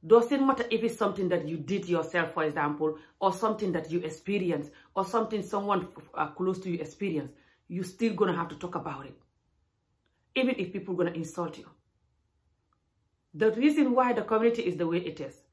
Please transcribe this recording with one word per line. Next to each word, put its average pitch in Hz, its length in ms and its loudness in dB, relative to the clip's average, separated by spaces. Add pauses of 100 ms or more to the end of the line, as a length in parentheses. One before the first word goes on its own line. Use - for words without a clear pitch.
Doesn't 233 400 6
matter 262 240 2
if 226 140 0
it's - 140 -2
something 202 300 0
that 165 180 0
you 160 100 -6
did 175 320 -4
yourself, 165 460 0
for 160 100 0
example, 156 540 -2 (220)
or 190 120 4
something 214 400 0
that 156 180 -2
you 170 100 0
experience, 175 680 -2 (260)
or 190 100 0
something 220 380 0
someone, 196 460 -2 (260)
uh, 151 140 -2
close 185 320 -2
to 185 100 -6
you 170 100 -2
experience, 151 520 -6 (360)
you 175 140 -6
still 220 320 -2
gonna 180 220 2
have 165 120 -4
to 151 80 -12
talk 175 180 -10
about 139 320 -8
it. - 80 -16 (1200)
Even 254 240 2
if 175 140 -4
people 190 220 -6
gonna 175 160 0
insult 165 480 -8
you. - 100 -20 (1700)
The 214 180 4
reason 269 420 4
why 247 180 6
the 220 100 0
community 226 400 2
is 175 140 -2
the 170 100 0
way 170 120 0
it 175 220 -6
is 135 140 -10 (180)